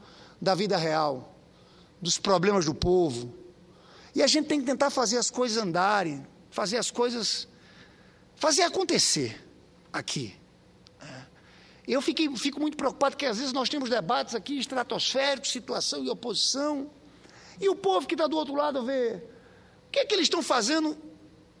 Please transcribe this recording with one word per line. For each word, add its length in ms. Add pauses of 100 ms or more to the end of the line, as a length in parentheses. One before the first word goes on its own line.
(420)
da 140
vida 200
real, 580 (680)
dos 160
problemas 480
do 80
povo. 600 (800)
E 80
a 60
gente 200
tem 120
que 60
tentar 240
fazer 280
as 140
coisas 260
andarem, 680 (220)
fazer 280
as 140
coisas, 560 (880)
fazer 280
acontecer 800 (520)
aqui. 420 (1500)
Eu 160
fiquei, 320
fico 240
muito 180
preocupado 400
que 80
às 140
vezes 120
nós 160
temos 220
debates 460
aqui 240
estratosféricos, 920
situação 520
e 60
oposição, 840 (680)
e 80
o 80
povo 300
que 100
tá 120
do 100
outro 160
lado 320
vê, 300 (720)
o 40
que 100
é 40
que 80
eles 120
estão 180
fazendo 520 (640)